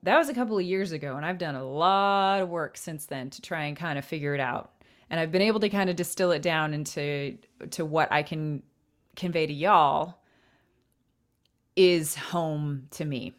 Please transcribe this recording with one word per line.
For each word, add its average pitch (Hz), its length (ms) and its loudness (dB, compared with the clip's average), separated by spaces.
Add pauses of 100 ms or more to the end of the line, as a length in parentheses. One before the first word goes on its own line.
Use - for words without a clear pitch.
that 214 140 4
was 302 100 2
a 247 60 -6
couple 220 220 -2
of 190 80 0
years 185 280 -2
ago, 143 240 -6
and 147 100 -6
I've 180 120 -4
done 151 180 -4
a 131 80 -8
lot 196 760 2
of 180 80 -2
work 170 280 -6
since 156 300 -10
then 135 240 -8
to - 120 -16
try 160 220 -6
and 147 120 -6
kind 156 220 -4
of 139 60 -6
figure 143 320 -4
it 139 40 -2
out. 123 300 -4 (400)
And 165 100 -2
I've 160 120 -2
been 185 100 4
able 214 180 4
to 208 80 2
kind 196 220 2
of 170 60 -2
distill 180 360 0
it 147 100 2
down 156 300 0
into, 147 640 -4 (360)
to 165 120 -4
what 156 280 2
I 151 100 4
can 156 400 -4 (540)
convey 170 300 0
to 147 60 -6
y'all 160 640 4 (1600)
is 175 380 6
home 151 800 -4
to 165 120 -8
me. 131 340 -6